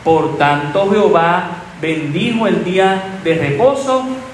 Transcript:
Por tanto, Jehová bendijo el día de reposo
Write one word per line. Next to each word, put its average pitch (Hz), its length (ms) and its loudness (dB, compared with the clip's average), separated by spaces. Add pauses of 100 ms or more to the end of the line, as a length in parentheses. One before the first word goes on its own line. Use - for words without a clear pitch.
Por 156 360 2
tanto, 147 500 0
Jehová 175 600 2 (300)
bendijo 160 680 -2
el 175 160 0
día 190 600 0
de 165 120 2
reposo 254 720 0 (260)